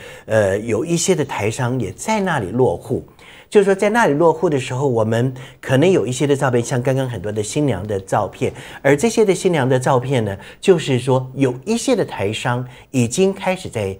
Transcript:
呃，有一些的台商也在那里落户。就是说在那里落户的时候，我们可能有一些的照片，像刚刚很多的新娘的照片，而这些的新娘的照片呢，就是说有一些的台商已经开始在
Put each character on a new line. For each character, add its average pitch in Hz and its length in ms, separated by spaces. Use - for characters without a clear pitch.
呃， 104 320
有 113 260
一 170 100
些 180 200
的 143 100
台 104 240
商 123 300
也 95 140
在 220 260
那 180 200
里 92 120
落 110 260
户。 90 260
就 214 100
是 196 60
说 196 80
在 202 160
那 226 160
里 147 80
落 160 180
户 160 160
的 143 120
时 127 160
候， 139 120
我 113 160
们 117 300
可 131 180
能 160 120
有 147 160
一 127 60
些 139 160
的 139 80
照 131 160
片， 120 120
像 127 160
刚 131 160
刚 131 140
很 117 100
多 104 120
的 104 100
新 147 240
娘 104 220
的 104 120
照 101 280
片， - 260
而 139 120
这 202 140
些 220 160
的 190 80
新 180 180
娘 139 160
的 131 120
照 131 180
片 123 260
呢， 98 140
就 185 160
是 131 220
说 131 340
有 135 180
一 220 100
些 240 200
的 175 100
台 - 260
商 123 320
已 120 160
经 190 260
开 185 220
始 - 120
在 98 320